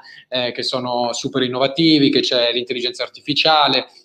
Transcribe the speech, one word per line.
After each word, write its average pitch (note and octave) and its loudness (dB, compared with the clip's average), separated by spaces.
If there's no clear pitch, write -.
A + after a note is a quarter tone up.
eh, B2 -4
che B2 -8
sono A#2+ -4
super C3+ -4
innovativi, C3+ 2
che - 2
c'è A#2+ 2
l'intelligenza B2 -6
artificiale, C#3 0